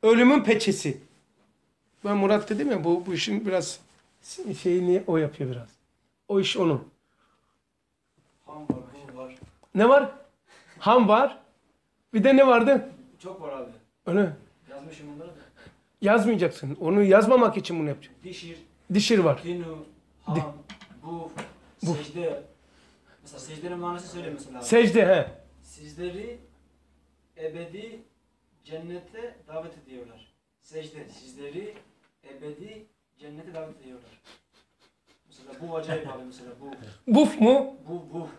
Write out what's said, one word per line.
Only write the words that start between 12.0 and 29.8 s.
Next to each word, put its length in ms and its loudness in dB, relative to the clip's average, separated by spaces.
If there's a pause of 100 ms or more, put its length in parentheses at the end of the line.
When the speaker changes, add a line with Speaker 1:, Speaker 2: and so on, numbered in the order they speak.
Speaker 1:
Bir 100 2
de 140 8
ne 100 10
vardı? 420 4 (300)
Speaker 2:
Çok 220 -18
var 200 -12
abi. 100 -14 (340)
Speaker 1:
Öyle. 280 0 (360)
Speaker 2:
Yazmışım 460 -18
onları 140 -16
da. 40 -20 (680)
Speaker 1:
Yazmayacaksın. 800 0
Onu 220 2
yazmamak 540 6
için 220 -8
bunu 100 -4
yapacağım. 340 -12
Speaker 2:
Dişir. 340 -18 (360)
Speaker 1:
Dişir 260 2
var. 220 2
Speaker 2:
Tinu, 440 -10 (500)
Speaker 1:
Di- 40 0
Speaker 2:
ham, 140 -8 (500)
buf, 280 -14 (520)
Speaker 1:
Buf. 140 -4 (100)
Speaker 2:
secde. 360 -8 (800)
Mesela 180 -20
secdenin 400 -12
manası 280 -10
söyle 220 -14
mesela 300 -16
abi. 60 -14
Speaker 1:
Secde, 420 4
he. 240 2 (300)
Speaker 2:
Sizleri 800 -14 (1000)
ebedi 640 -14 (640)
cennete 720 -16 (120)
davet 300 -14
ediyorlar. 560 -20 (280)